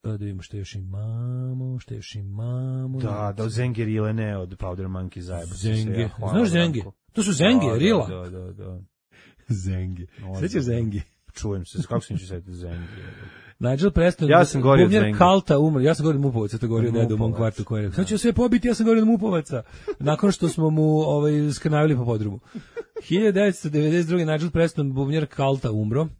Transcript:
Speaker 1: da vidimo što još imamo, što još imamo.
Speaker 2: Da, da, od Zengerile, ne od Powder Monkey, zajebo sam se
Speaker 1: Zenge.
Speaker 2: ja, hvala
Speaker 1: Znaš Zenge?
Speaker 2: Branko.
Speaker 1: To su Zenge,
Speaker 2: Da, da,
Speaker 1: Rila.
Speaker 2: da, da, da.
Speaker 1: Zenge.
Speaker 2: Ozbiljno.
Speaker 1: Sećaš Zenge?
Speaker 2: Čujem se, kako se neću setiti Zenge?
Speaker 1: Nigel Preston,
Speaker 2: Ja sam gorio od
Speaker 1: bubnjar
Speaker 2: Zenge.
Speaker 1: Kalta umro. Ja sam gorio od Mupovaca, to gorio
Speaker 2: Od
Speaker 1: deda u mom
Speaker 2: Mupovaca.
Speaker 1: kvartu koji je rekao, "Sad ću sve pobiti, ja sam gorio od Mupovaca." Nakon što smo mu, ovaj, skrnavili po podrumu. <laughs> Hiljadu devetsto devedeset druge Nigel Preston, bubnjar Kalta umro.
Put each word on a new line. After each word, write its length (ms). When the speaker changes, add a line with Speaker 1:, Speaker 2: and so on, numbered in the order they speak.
Speaker 1:
da 80
vidimo 300
što 140
još 180
imamo, 1040
što 160
još 200
imamo. 840
Speaker 2:
Da, 320
da, 100
od 80
Zengerile, 640
ne 260
od 120
Powder 380
Monkey, 320
zajebo 260
sam 100
se 180
Speaker 1:
Zenge. 260
Speaker 2:
ja, 100
hvala 240
Speaker 1:
Znaš 160
Zenge? 240
Speaker 2:
Branko. 240
Speaker 1:
To 100
su 100
Zenge, 340
Speaker 2:
Da, 60
da, 60
Speaker 1:
Rila. 300
Speaker 2:
da, 220
da, 240
da. 260
Speaker 1:
Zenge. 540
Speaker 2:
Ozbiljno. 260
Speaker 1:
Sećaš 220
Zenge? 380
Speaker 2:
Čujem 320
se, 160
kako 200
se 120
neću 140
setiti 280
Zenge? 320
Speaker 1:
Nigel 300
Preston, 400
Speaker 2:
Ja 140
sam 180
gorio 220
od 40
Speaker 1:
bubnjar 140
Speaker 2:
Zenge. 160
Speaker 1:
Kalta 400
umro. 240
Ja 120
sam 100
gorio 140
od 40
Mupovaca, 360
to 100
gorio 200
Speaker 2:
Od 60
Speaker 1:
deda 120
u 120
mom 20
Speaker 2:
Mupovaca. 160
Speaker 1:
kvartu 280
koji 140
je 40
rekao, 120
"Sad 140
ću 100
sve 140
pobiti, 360
ja 60
sam 120
gorio 160
od 60
Mupovaca." 540
Nakon 320
što 160
smo 220
mu, 300
ovaj, 520
skrnavili 440
po 80
podrumu. 360
<laughs> 320
Hiljadu 280
devetsto 380
devedeset 380
druge 160
Nigel 260
Preston, 420
bubnjar 340
Kalta 460
umro. 360